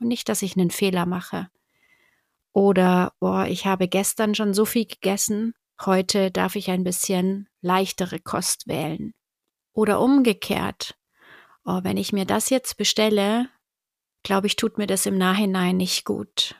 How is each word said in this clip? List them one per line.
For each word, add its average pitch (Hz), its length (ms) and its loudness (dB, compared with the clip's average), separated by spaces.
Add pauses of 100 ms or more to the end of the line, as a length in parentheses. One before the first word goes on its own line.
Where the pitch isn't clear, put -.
und 233 80 -2
nicht, 240 200 -4
dass 208 140 -2
ich 185 140 -6
einen 175 160 2
Fehler 185 340 0
mache.“ 180 420 -6 (1040)
Oder, 185 680 4
„Oh, 190 260 0
ich 180 200 -4
habe 185 200 0
gestern 208 480 0
schon 208 180 0
so 208 120 2
viel 220 220 0
gegessen, 208 680 -2 (320)
heute 190 460 2
darf 185 240 -2
ich 190 160 -4
ein 180 100 0
bisschen 190 640 -2 (120)
leichtere 185 580 -2
Kost - 480 -6
wählen.“ 160 480 -6 (600)
Oder 208 260 2
umgekehrt, 240 1000 0 (640)
„Oh, 180 200 -2
wenn 190 120 -2
ich 196 160 -4
mir 196 120 0
das 208 260 -2
jetzt - 280 -2
bestelle, 214 720 2 (760)
glaub 190 200 2
ich, 202 120 -2
tut 220 200 -2
mir 208 120 -2
das 196 180 0
im 196 120 0
Nachhinein 185 580 2
nicht 185 280 -2
gut.“ - 560 -4